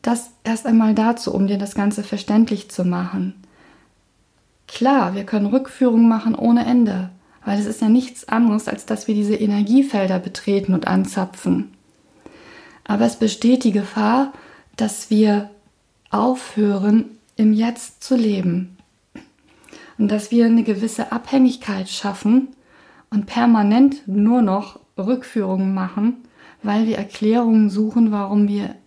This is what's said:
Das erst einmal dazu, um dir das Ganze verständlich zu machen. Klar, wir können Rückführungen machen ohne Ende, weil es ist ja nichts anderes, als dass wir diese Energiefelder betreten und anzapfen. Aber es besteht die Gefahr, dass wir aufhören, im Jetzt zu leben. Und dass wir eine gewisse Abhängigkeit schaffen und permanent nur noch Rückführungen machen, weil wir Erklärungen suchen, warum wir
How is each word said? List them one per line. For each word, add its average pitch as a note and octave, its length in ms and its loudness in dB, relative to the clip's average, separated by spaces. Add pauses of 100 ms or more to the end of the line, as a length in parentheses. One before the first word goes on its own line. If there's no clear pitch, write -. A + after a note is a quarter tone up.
Das A#3 240 -4 (140)
erst A3 200 -6
einmal A3 300 4
dazu, A#3 380 -2
um G3 140 0
dir G3+ 100 -2
das G3+ 180 -8
Ganze G#3 260 -2
verständlich G#3 720 -2
zu F3+ 140 -4
machen. F3+ 480 -4 (1300)
Klar, A#3 500 0
wir G3 100 -8
können G3+ 220 -2
Rückführungen A#3 600 2
machen A3+ 260 2
ohne A#3 320 2
Ende, G#3 440 0 (340)
weil G3+ 160 -2
es G#3 60 -4
ist A3 160 -6
ja A3 80 2
nichts B3+ 380 0
anderes, A3 420 0
als - 160 -10
dass G#3+ 240 -6
wir G#3+ 60 0
diese G#3 200 0
Energiefelder G#3 840 0
betreten G3 540 -2
und F3+ 140 0
anzapfen. F#3+ 840 -2 (1120)
Aber G#3 200 0
es A#3 120 -2
besteht A#3+ 480 0
die G#3 80 2
Gefahr, A3 580 0 (460)
dass - 320 -6
wir G#3 400 2 (600)
aufhören, G#3 960 0 (300)
im G#3+ 160 4
Jetzt A#3 500 -4
zu - 140 0
leben. F#3 600 -2 (1200)
Und G#3 120 0
dass G#3 220 -4
wir A#3 140 4
eine A3+ 180 4
gewisse A3 480 -4
Abhängigkeit A#3 800 0
schaffen A3 600 0 (600)
und G#3 160 -2
permanent A#3 840 2
nur G#3 340 2
noch G3+ 380 -2 (180)
Rückführungen F#3+ 760 -4
machen, G3+ 500 -4 (400)
weil G#3+ 240 0
wir A3+ 100 -2
Erklärungen A3 720 2
suchen, G#3+ 440 0
warum G3+ 340 0
wir G3+ 280 -6 (120)